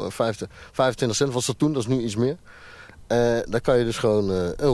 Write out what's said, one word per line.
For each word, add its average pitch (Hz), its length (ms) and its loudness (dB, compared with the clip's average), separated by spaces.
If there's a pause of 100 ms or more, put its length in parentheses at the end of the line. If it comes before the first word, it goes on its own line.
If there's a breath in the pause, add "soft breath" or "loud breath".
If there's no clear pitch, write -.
Eh, 95 60 -6
vijftig, 113 380 -2 (240 loud breath)
vijfentwintig 127 440 0
cent 139 160 0
was 123 140 -2
dat 123 120 -2
toen, 151 140 2
dat 135 100 -2
is 104 60 -6
nu 131 140 0
iets 110 140 -4
meer. 127 200 0 (720 loud breath)
Eh, 117 100 0 (280)
daar 113 160 -2
kan 131 180 4
je 120 60 2
dus 113 140 -4
gewoon, 107 340 2
eh, 90 240 0
een 147 180 0